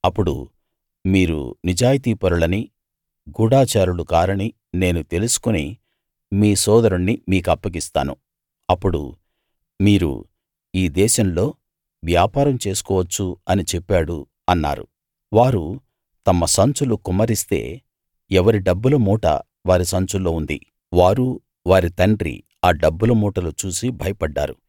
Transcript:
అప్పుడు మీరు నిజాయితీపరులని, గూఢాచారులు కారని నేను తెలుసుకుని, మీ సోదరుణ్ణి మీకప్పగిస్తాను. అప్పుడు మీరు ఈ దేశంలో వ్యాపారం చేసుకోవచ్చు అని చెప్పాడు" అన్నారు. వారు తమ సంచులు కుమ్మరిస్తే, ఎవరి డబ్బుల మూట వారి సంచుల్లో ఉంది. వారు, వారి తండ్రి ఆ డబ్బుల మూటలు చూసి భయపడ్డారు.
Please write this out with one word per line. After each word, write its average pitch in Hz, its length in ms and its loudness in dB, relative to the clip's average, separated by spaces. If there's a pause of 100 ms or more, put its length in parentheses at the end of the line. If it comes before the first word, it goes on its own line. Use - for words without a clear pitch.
అప్పుడు 85 440 -2 (580)
మీరు 80 580 0
నిజాయితీపరులని, 95 1040 0 (600)
గూఢాచారులు 110 720 2
కారని 95 500 -2 (220)
నేను 87 280 0
తెలుసుకుని, 87 760 -4 (560)
మీ 104 240 4
సోదరుణ్ణి 104 640 2 (100)
మీకప్పగిస్తాను. 82 880 -2 (540)
అప్పుడు 82 460 -2 (640)
మీరు 90 440 2 (500)
ఈ 92 140 0
దేశంలో 98 680 0 (500)
వ్యాపారం 101 540 0 (100)
చేసుకోవచ్చు 92 680 -4 (120)
అని 95 140 0
చెప్పాడు" 82 640 -4 (220)
అన్నారు. 78 400 -2 (440)
వారు 107 480 2 (460)
తమ 90 180 4
సంచులు 123 500 0
కుమ్మరిస్తే, 95 880 -4 (480)
ఎవరి 95 280 4
డబ్బుల 98 380 2
మూట 104 300 2 (400)
వారి 90 180 4
సంచుల్లో 92 460 -2
ఉంది. 76 360 -4 (260)
వారు, 110 480 2 (260)
వారి 90 240 4
తండ్రి 90 540 -2 (200)
ఆ 90 60 6
డబ్బుల 82 420 2
మూటలు 95 400 0 (140)
చూసి 113 240 -6
భయపడ్డారు. 73 680 -6 (120)